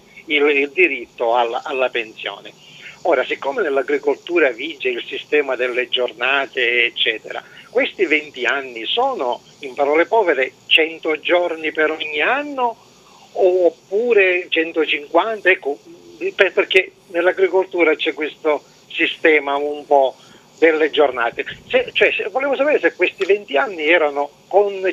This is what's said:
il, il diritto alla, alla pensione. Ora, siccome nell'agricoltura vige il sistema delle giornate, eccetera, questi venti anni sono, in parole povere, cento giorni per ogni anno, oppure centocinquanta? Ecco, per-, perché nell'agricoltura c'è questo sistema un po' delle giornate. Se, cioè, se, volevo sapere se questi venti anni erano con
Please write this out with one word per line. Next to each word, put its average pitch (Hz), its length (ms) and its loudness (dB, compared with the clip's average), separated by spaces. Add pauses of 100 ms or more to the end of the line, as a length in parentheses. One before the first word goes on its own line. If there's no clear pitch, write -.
(260)
il, 151 240 0
il 143 240 0
diritto 127 640 0
alla, 120 280 0
alla 131 260 -2
pensione. 107 640 -10 (520)
Ora, 127 200 2
siccome 139 380 -4
nell'agricoltura 143 880 0
vige 131 400 -6
il 117 160 -4
sistema 139 500 -2
delle 123 340 -2
giornate, 123 960 0
eccetera, - 560 -4 (280)
questi 233 360 -2
venti 151 400 -2
anni 123 400 -4
sono, 214 560 -2 (180)
in 135 140 -14
parole 147 320 2
povere, 170 460 2 (160)
cento 160 520 0
giorni 165 520 0
per 156 200 0
ogni 151 300 -6
anno, 254 540 -2 (580)
oppure 185 1160 2
centocinquanta? 170 1000 0
Ecco, 160 280 0 (580)
per-, 185 180 0
perché 190 380 2 (160)
nell'agricoltura 180 880 0
c'è 151 180 -4
questo 147 480 -4 (280)
sistema 147 640 0
un 147 300 -6
po' 135 300 4 (440)
delle 156 320 4
giornate. 127 520 0 (240)
Se, - 240 0
cioè, 202 220 2
se, 220 180 -4
volevo 269 240 -2
sapere 269 240 2
se 170 140 2
questi 180 320 -2
venti 208 320 0
anni 202 300 -2
erano 143 420 2 (180)
con 202 240 4 (220)